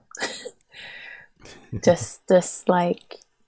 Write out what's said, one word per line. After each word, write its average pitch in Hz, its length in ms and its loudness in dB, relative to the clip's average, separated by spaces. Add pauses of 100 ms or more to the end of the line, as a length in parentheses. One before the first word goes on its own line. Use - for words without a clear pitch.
(200)
<laughs> - 1600 -14
Just, - 460 2
just, - 400 4
like, 180 480 0 (320)